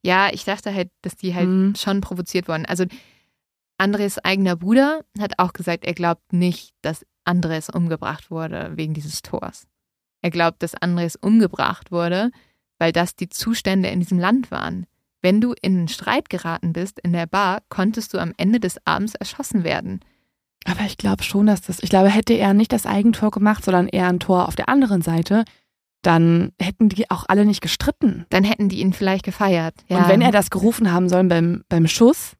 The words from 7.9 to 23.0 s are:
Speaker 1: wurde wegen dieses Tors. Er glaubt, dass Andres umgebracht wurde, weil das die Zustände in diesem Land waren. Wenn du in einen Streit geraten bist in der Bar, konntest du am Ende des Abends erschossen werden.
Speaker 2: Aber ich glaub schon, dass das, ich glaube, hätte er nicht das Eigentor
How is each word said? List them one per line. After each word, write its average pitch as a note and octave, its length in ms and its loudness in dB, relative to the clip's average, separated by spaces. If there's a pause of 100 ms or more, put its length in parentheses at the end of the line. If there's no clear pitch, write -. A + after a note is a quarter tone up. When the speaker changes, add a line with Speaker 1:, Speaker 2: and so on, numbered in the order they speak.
Speaker 1:
wurde D#3+ 460 -10
wegen D#3 180 -6
dieses D3+ 280 -10
Tors. - 440 -12 (560)
Er F3 80 -2
glaubt, E3+ 320 0
dass E3 120 -6
Andres F3 420 -2
umgebracht - 760 0
wurde, F3 380 -2 (480)
weil E3 140 0
das E3+ 240 -2
die F3+ 120 -8
Zustände F#3+ 600 -2
in F#3 100 -2
diesem F3 180 -2
Land A3+ 320 0
waren. F3+ 360 -8 (360)
Wenn G3+ 180 4
du A#3+ 200 -2
in F#3+ 160 0
einen E3 120 -2
Streit - 420 -4
geraten E3 420 -6
bist F3 280 -8
in F3 120 -2
der E3+ 140 -2
Bar, G3 420 -2
konntest G#3+ 460 -4
du F#3 40 -4
am E3+ 180 -6
Ende G#3+ 240 2
des F#3 260 -4
Abends F3+ 280 -2
erschossen - 500 -6
werden. F3+ 360 -4 (640)
Speaker 2:
Aber F3+ 220 -6
ich - 100 -8
glaub G3 260 -4
schon, G3+ 240 2
dass G#3 160 4
das, - 200 -10
ich - 80 -6
glaube, F#3+ 180 6
hätte A3 260 2
er G3+ 200 2
nicht A3 180 4
das A#3 140 -2
Eigentor G#3+ 440 2